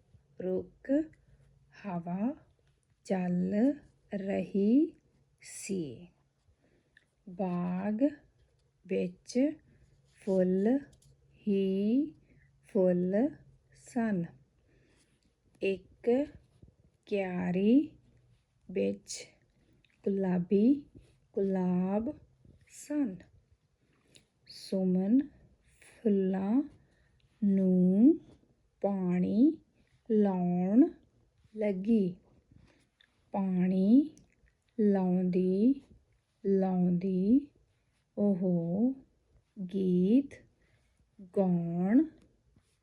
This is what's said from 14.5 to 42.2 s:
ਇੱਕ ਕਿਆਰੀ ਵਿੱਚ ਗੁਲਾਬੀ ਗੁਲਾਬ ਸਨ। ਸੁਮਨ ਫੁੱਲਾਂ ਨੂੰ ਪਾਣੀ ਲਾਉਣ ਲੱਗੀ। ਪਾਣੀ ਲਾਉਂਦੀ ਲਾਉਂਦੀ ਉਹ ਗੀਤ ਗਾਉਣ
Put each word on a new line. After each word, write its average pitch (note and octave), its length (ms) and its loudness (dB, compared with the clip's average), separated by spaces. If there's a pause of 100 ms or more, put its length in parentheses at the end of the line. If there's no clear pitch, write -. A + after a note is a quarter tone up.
ਇੱਕ A#3 680 -4 (760)
ਕਿਆਰੀ F#3+ 840 0 (840)
ਵਿੱਚ G3 560 -6 (760)
ਗੁਲਾਬੀ G3 800 0 (520)
ਗੁਲਾਬ F#3+ 800 -2 (540)
ਸਨ। C#4 480 -6 (1300)
ਸੁਮਨ F#3+ 720 -2 (600)
ਫੁੱਲਾਂ G3 840 0 (800)
ਨੂੰ F#3+ 760 4 (600)
ਪਾਣੀ G3 760 0 (540)
ਲਾਉਣ F#3+ 800 2 (680)
ਲੱਗੀ। G#3 600 0 (1160)
ਪਾਣੀ F#3+ 800 2 (680)
ਲਾਉਂਦੀ F#3 1040 2 (640)
ਲਾਉਂਦੀ F#3 1000 2 (720)
ਉਹ F#3+ 760 0 (800)
ਗੀਤ F#3+ 600 2 (880)
ਗਾਉਣ F#3 840 0 (760)